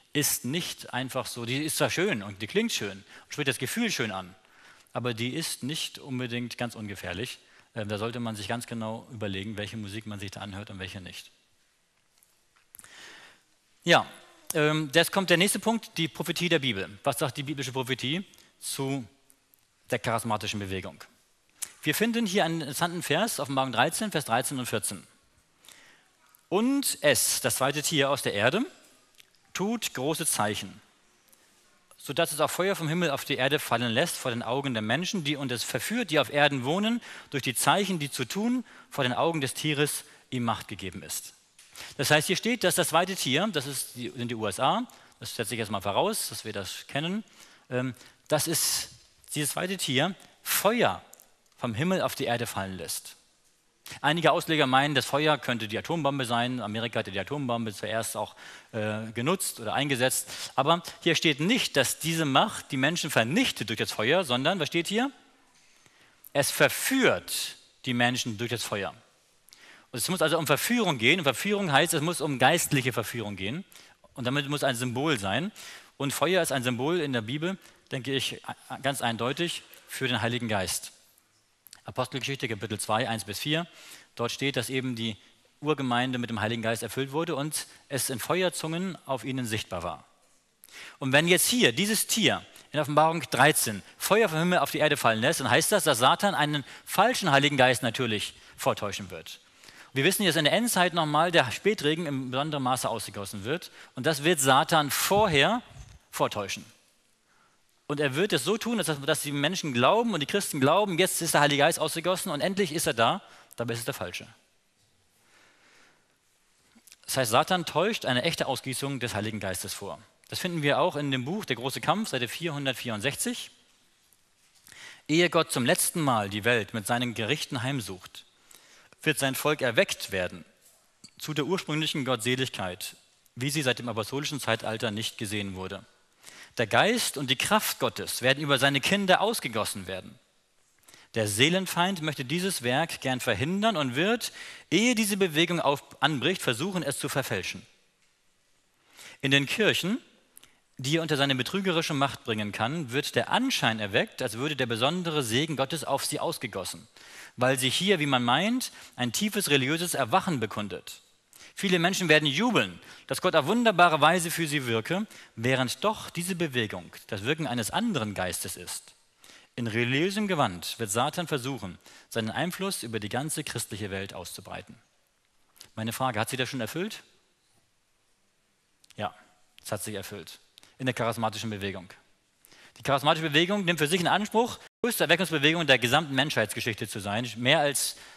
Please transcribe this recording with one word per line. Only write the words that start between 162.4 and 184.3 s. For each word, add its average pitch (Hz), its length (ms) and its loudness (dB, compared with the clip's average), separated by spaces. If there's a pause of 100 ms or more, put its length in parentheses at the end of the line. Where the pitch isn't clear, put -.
dass - 140 -4
Gott 180 140 2
auf 151 100 6
wunderbare 175 560 6
Weise 165 300 4
für 160 160 -2
sie 143 200 0
wirke, 123 400 0 (300)
während 123 480 0
doch 208 240 -2
diese 175 260 -6
Bewegung 120 560 -2 (180)
das 98 160 -6
Wirken 156 220 0
eines 120 240 -2
anderen 156 440 -2
Geistes 95 420 -6
ist. - 380 -12 (640)
In 120 100 -4
religiösem 139 640 0
Gewand 123 500 -2
wird 110 120 -4
Satan 143 360 0
versuchen, 120 500 -6 (320)
seinen 110 220 -2
Einfluss 180 520 -4
über 113 160 -6
die 101 120 -6
ganze 143 340 -4
christliche 107 460 -8
Welt 95 240 -8
auszubreiten. - 640 -14 (960)
Meine 113 180 -6
Frage, 127 260 -2
hat 110 120 0
sie 131 80 -4
das 127 100 -2
schon 131 140 -6
erfüllt? 175 400 -6 (1900)
Ja, - 180 -6 (480)
es - 80 -12
hat - 120 -4
sich 107 140 -8
erfüllt. 98 420 -12 (400)
In 127 80 -6
der 127 80 0
charismatischen 113 560 -2
Bewegung. 98 420 -8 (880)
Die - 40 -20
charismatische 151 460 2
Bewegung 175 380 2
nimmt 170 140 2
für 151 80 2
sich 180 120 0
in 170 60 0
Anspruch, 214 500 2